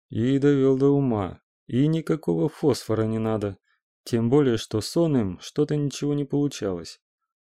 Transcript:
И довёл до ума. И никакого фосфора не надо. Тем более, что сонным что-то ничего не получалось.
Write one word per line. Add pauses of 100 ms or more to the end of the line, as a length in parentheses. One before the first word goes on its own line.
И
довёл
до
ума. (240)
И
никакого
фосфора
не
надо. (460)
Тем
более,
что
сонным
что-то
ничего
не
получалось. (400)